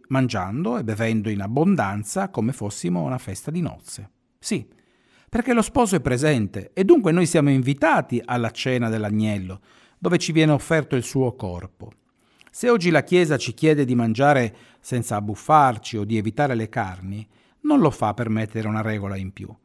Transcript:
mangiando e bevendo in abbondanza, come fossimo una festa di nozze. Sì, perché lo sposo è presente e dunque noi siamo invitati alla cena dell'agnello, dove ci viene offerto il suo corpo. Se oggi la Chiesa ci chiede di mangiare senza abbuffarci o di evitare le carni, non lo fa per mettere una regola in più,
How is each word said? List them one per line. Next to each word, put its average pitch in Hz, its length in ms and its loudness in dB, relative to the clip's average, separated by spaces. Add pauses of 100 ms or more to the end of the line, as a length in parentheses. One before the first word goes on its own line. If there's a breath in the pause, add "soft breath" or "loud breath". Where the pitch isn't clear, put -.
mangiando 131 680 -2
e 156 80 -6
bevendo 110 460 -2
in 101 100 -4
abbondanza, 127 880 -2
come 120 240 -2
fossimo - 480 -6
una 131 160 -4
festa - 340 -12
di 170 120 -6
nozze. - 480 -12 (280)
Sì, - 440 -8 (520 soft breath)
perché 240 180 0
lo 233 100 4
sposo 208 340 2
è 139 40 0
presente 120 720 0
e 190 100 0
dunque 220 260 6
noi 170 160 4
siamo 143 240 4
invitati 135 720 2
alla 120 280 -2
cena 123 360 -2
dell'agnello, 107 720 -2 (360 soft breath)
dove 175 200 0
ci 175 120 -6
viene 156 220 4
offerto 147 420 0
il 123 80 0
suo 127 320 -2
corpo. 90 560 -12 (640 soft breath)
Se 240 180 0
oggi 180 200 4
la 151 120 4
Chiesa 170 340 4
ci 120 160 -6
chiede 151 320 2
di 123 120 0
mangiare 120 580 2 (240 soft breath)
senza 117 380 -4
abbuffarci 110 800 2
o 104 80 -4
di 110 140 -2
evitare 120 360 -2
le 110 140 -4
carni, 95 580 -8 (360 soft breath)
non 294 180 2
lo 151 100 4
fa 107 240 -2
per 117 140 -4
mettere 110 400 -4
una 107 120 -2
regola 101 360 -4
in 95 160 -8
più, 101 200 -16 (120)